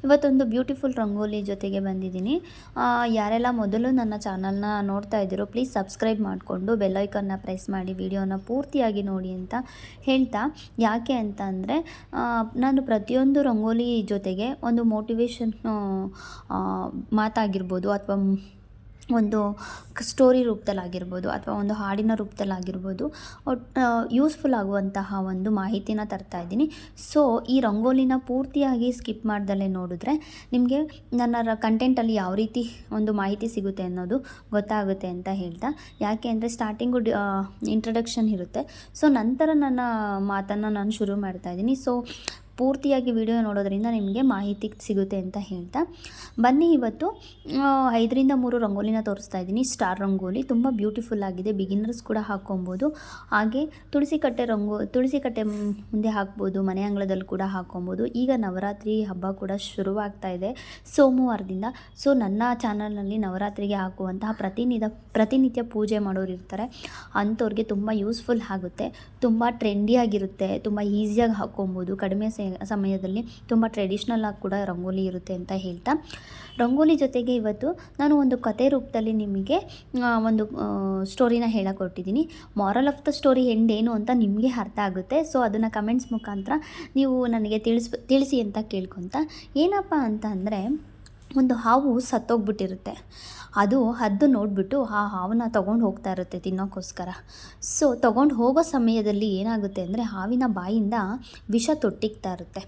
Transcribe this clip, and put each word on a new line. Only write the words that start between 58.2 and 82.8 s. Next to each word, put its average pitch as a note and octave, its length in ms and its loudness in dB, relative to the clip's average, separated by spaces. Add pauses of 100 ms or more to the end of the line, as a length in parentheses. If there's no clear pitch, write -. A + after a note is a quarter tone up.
ನವರಾತ್ರಿ G3+ 680 -2
ಹಬ್ಬ F#3+ 280 -4
ಕೂಡ F#3+ 260 -6
ಶುರುವಾಗ್ತಾ G3 720 -4
ಇದೆ F#3 540 -8 (140)
ಸೋಮವಾರದಿಂದ. A#3 680 4 (380)
So C#4 140 6
ನನ್ನ G#3 260 2 (100)
ಚಾನಲ್ನಲ್ಲಿ G#3 640 -4
ನವರಾತ್ರಿಗೆ G3+ 560 -2
ಹಾಕುವಂತಹ F#3+ 580 -4
ಪ್ರತಿನಿಧ-, A3 640 -2 (200)
ಪ್ರತಿನಿತ್ಯ B3 480 4
ಪೂಜೆ G#3+ 380 -2
ಮಾಡೋರು F#3+ 320 -2
ಇರ್ತಾರೆ, F#3+ 600 -10 (240)
ಅಂಥವ್ರಿಗೆ A3 480 0
ತುಂಬ G#3 300 -2
ಯೂಸ್‌ಫುಲ್ A3+ 560 0
ಆಗುತ್ತೆ. - 600 -8 (120)
ತುಂಬ A3+ 280 4
ಟ್ರೆಂಡಿಯಾಗಿರುತ್ತೆ, G#3 1080 2
ತುಂಬ G#3 220 -2
ಈಸಿಯಾಗಿ G#3+ 520 2
ಹಾಕ್ಕೊಬೋದು, F#3+ 640 -4
ಕಡಿಮೆ G3+ 320 -2
ಸೆ-, G#3+ 140 -8 (200)
ಸಮಯದಲ್ಲಿ G3 600 -2 (260)
ತುಂಬ A3+ 180 4
ಟ್ರೆಡಿಷ್ನಲ್ G#3+ 580 -2
ಆಗಿ G#3 160 -6
ಕೂಡ F#3+ 120 -4 (120)
ರಂಗೋಲಿ F#3+ 400 -2
ಇರುತ್ತೆ F#3 280 -6
ಅಂತ F3+ 220 -8
ಹೇಳ್ತಾ, F#3 360 -4 (640)
ರಂಗೋಲಿ C#4 380 4
ಜೊತೆಗೆ B3+ 400 0
ಇವತ್ತು A3+ 440 -2 (200)
ನಾನು D4 200 6
ಒಂದು C4+ 180 4
ಕತೆ B3 320 2
ರೂಪದಲ್ಲಿ A3+ 440 0
ನಿಮಗೆ, G#3 720 -2 (160)
ಆ, A#3 160 4
ಒಂದು, A3 260 2
ಆ, G3 580 -2
ಸ್ಟೋರಿನ A#3+ 440 2
ಹೇಳಕೊಟ್ಟಿದ್ದೀನಿ. F#3+ 800 0 (260)
moral G#3+ 380 4